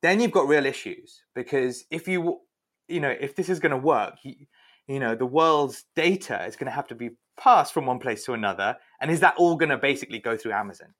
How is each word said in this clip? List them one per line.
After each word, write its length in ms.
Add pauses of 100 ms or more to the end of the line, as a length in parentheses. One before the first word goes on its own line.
then 180
you've 120
got 160
real 180
issues. 580 (100)
Because 560
if 180
you, 340 (460)
you 120
know, 100
if 260
this 140
is 100
gonna 180
work, 460
you, 120 (520)
you 120
know, 160
the 100
world's 600 (100)
data 500
is 100
gonna 160
have 160
to 80
be 160 (260)
passed 360
from 120
one 140
place 260
to 80
another. 440 (220)
And 100
is 120
that 140
all 200
gonna 220
basically 420
go 180
through 160
Amazon? 460